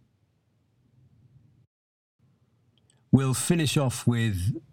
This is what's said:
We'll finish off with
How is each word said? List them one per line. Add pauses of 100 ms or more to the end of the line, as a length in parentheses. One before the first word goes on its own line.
(3000)
We'll
finish
off
with (120)